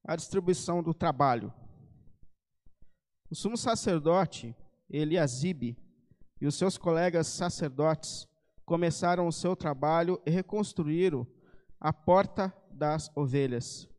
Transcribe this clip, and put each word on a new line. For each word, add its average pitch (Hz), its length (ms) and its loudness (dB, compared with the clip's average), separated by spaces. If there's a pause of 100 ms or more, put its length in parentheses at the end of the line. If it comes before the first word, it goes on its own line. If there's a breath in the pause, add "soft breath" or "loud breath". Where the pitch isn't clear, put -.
A 160 100 -4
distribuição 175 640 0
do 165 120 -2
trabalho. 127 600 2 (1800)
O 160 60 -8
sumo 226 220 -4
sacerdote, 170 960 0 (340)
Eliasibe, 147 880 0 (640)
e 143 80 0
os 147 80 0
seus 185 220 0
colegas 170 500 2
sacerdotes 156 960 -2 (380)
começaram 170 640 2
o 160 60 0
seu 180 240 0
trabalho 160 680 2
e 156 60 2
reconstruíram 170 960 0 (540 soft breath)
a 156 100 0
porta 190 640 2 (160)
das 151 420 -2
ovelhas. 135 840 -2